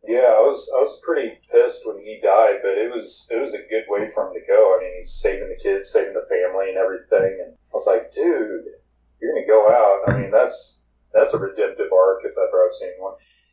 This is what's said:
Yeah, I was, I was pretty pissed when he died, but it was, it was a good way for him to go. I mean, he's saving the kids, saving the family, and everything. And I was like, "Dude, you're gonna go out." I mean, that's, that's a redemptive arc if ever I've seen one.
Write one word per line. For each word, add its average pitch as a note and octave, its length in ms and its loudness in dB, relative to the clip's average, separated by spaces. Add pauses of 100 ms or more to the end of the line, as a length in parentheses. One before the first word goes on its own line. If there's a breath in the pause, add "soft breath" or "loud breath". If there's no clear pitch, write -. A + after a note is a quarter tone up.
Yeah, - 220 0
I - 120 6
was, - 380 0
I - 20 2
was - 260 -2
pretty C#3 320 -4 (140)
pissed - 340 2
when G2+ 120 -8
he G#2+ 240 -14
died, G#2 400 4
but G2 160 -2
it A#2 120 -2
was, - 440 -10
it - 40 -2
was - 160 -4
a - 140 -14
good A2 200 -4
way G2+ 200 -4
for - 200 -6
him - 60 -12
to - 140 -12
go. G2 300 6
I F#2 40 -4
mean, F2+ 140 -10
he's - 160 -12
saving - 380 -4
the - 120 -12
kids, G2 300 -4
saving - 220 0
the - 160 -6
family, F#2+ 400 -2
and F#2+ 80 -6
everything. F#2+ 680 0
And - 80 -16
I - 220 -18
was - 120 -4
like, - 240 0
"Dude, - 540 -2 (560)
you're A2+ 140 -4
gonna - 120 -4
go G#2+ 240 6
out." A2 440 2
I C3 40 -2
mean, G2+ 120 -6
that's, - 540 -2 (280)
that's A2+ 220 2
a - 40 -2
redemptive - 540 -4
arc F#2+ 320 4
if G2 140 -8
ever F#2 280 2
I've F2+ 80 -4
seen F2+ 240 -12
one. F#2+ 160 -12 (380)